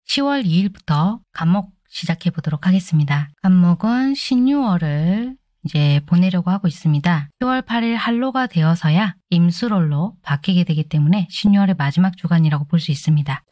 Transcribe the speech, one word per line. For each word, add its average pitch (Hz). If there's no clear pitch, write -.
시월 277
이일부터 180
간목 185
시작해 -
보도록 156
하겠습니다. 147
간목은 190
신유월을 233
이제 143
보내려고 180
하고 196
있습니다. 151
시월 254
팔 233
일 233
한로가 247
되어서야 170
임수월로 175
바뀌게 175
되기 156
때문에 160
신유월의 202
마지막 175
주간이라고 156
볼 165
수 156
있습니다. 143